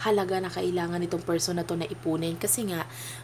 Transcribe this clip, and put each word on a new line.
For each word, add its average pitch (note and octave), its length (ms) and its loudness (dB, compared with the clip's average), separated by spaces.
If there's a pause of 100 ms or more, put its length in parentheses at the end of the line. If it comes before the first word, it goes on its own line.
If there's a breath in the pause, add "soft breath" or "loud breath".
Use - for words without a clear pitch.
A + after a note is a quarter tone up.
halaga F#3+ 400 2
na F3+ 80 -4
kailangan F3+ 480 0
nitong E3+ 240 0
person E3+ 400 2
na - 20 -2
to E3+ 140 -2
na E3 80 0
ipunin. E3 560 -2
Kasi G#3+ 260 2
nga, E3 220 -2 (340 loud breath)